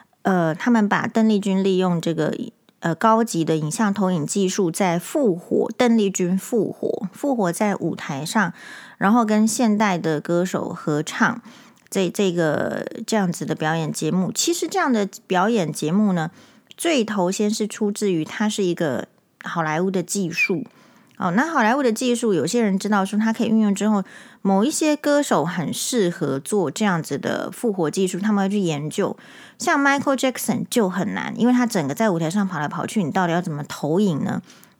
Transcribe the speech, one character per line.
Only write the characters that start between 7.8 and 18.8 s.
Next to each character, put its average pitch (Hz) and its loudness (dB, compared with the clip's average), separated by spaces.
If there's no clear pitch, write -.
台 139 -8
上， 175 0
然 196 4
后 240 4
跟 214 4
现 220 2
代 202 2
的 156 0
歌 175 0
手 - -4
合 151 -2
唱， - -2
这， 190 0
这 190 0
个， 165 0
这 226 0
样 185 2
子 160 -8
的 151 -4
表 156 -2
演 160 -2
节 156 -4
目。 180 0
其 - -2
实 339 -4
这 359 -6
样 311 2
的 202 0
表 185 2
演 180 0
节 151 -4
目 202 2
呢， 165 -2
最 311 0
头 202 0
先 208 0
是 214 -2
出 208 -2
自 202 -2
于 160 0
它 208 -4
是 214 -2
一 175 0
个 135 -2